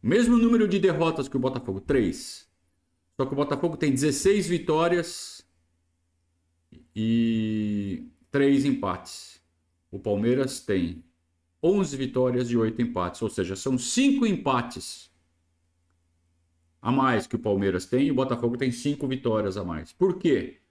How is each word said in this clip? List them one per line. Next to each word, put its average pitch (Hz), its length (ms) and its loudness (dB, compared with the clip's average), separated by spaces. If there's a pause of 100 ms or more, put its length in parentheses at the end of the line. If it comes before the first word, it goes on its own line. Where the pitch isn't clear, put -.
Mesmo 233 340 4
número 226 320 4
de 190 100 2
derrotas 160 480 2
que - 120 -6
o - 20 0
Botafogo, 120 400 -4
três. - 680 -2 (680)
Só 135 80 -2
que 135 80 -6
o 139 40 -4
Botafogo 147 400 -2
tem 151 140 0
dezesseis 151 560 2
vitórias 165 1000 -2 (1500)
e 110 1120 0 (240)
três 139 360 4
empates. - 760 -6 (500)
O 101 80 -12
Palmeiras 117 600 0
tem 87 420 -2 (600)
onze 175 340 2
vitórias 127 540 0
e 120 80 2
oito 110 240 0
empates, 90 400 -4
ou 107 80 -2
seja, 95 260 -4
são 127 220 -2
cinco 254 480 2
empates 131 840 -4 (1700)
a 120 100 0
mais 131 340 2
que - 100 -6
o - 20 0
Palmeiras 98 480 0
tem, 135 220 2
e - 20 2
o 143 40 0
Botafogo 123 440 0
tem 131 120 0
cinco 143 380 -4
vitórias 110 480 -2
a 101 80 -6
mais. 80 260 -8
Por 185 280 0
quê? 110 420 0 (100)